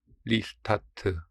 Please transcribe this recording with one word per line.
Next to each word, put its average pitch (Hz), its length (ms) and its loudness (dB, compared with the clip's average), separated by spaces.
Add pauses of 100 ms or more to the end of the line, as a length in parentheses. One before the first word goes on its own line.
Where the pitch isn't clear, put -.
(260)
리스타트, - 920 0 (140)